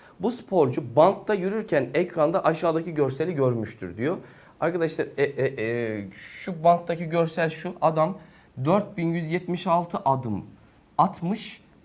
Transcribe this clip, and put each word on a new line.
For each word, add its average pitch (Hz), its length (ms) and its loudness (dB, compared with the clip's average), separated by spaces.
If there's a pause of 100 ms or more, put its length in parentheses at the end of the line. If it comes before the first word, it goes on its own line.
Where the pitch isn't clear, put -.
(200)
Bu 208 100 0
sporcu 139 680 0
bantta 196 380 4
yürürken 190 600 0
ekranda 165 500 2
aşağıdaki 165 500 0
görseli 147 400 0
görmüştür 113 640 -2
diyor. 139 200 -2 (440)
Arkadaşlar, 165 460 -2 (100)
e, 135 60 2
e, 131 420 0
e, 110 500 -2
şu - 500 -10
banttaki 170 400 2
görsel 165 460 0
şu. 175 300 -8
Adam 156 380 2 (460)
dört 196 320 2
bin 165 180 0
yüz 165 180 -2
yetmiş 175 340 -4
altı 170 380 0
adım 120 400 0 (540)
atmış, 175 640 -2 (240)